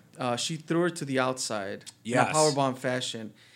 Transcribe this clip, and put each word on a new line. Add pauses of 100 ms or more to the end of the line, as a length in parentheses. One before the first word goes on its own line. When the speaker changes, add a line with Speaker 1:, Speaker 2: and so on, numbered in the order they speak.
(180)
Speaker 1:
Uh,
she
threw
her
to
the
outside (180)
Speaker 2:
Yes.
Speaker 1:
in
a
power
bomb
fashion, (240)